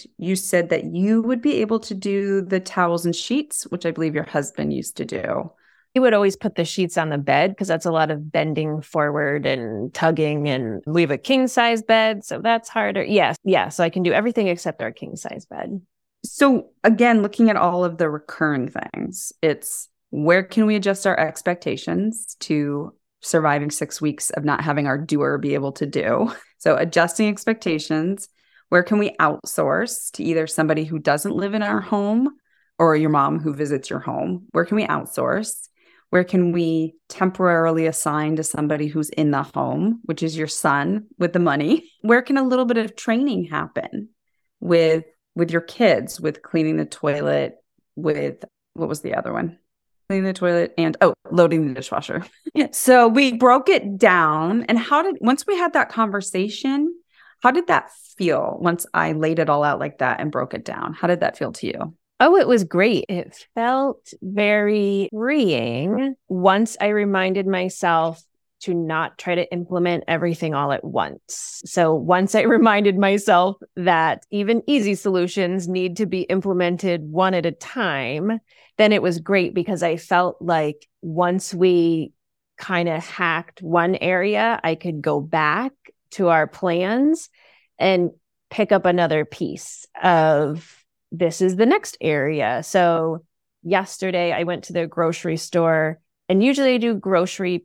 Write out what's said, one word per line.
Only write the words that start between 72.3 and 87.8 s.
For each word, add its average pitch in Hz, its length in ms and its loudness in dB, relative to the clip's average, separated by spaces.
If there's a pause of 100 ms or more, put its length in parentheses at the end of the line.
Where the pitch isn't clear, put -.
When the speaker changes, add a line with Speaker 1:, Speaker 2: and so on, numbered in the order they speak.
Speaker 2:
I 220 80 6
<laughs> - 0 -
reminded 214 560 4
myself 196 580 4 (200)
that 165 540 2
even 202 360 0
easy 214 300 2
solutions 180 680 0
need 180 300 -2
to 220 80 0
be 185 180 -2
implemented 180 800 0
one 180 300 0
at 170 140 0
a 160 60 -2
time, 160 840 -4 (380)
then 214 160 6
it 202 80 4
was 170 180 0
great 180 360 0
because 175 280 -4
I 165 140 0
felt 180 460 0
like 156 440 -2 (140)
once 175 540 -2
we 170 580 2 (480)
kinda 170 400 -2
hacked 170 640 -4
one 170 340 2
area, 208 640 0
I 160 120 0
could 160 260 -6
go 147 200 -2
back 160 520 0 (400)
to 185 160 0
our 160 180 4
plans 208 840 -2 (480)
and 175 320 2 (400)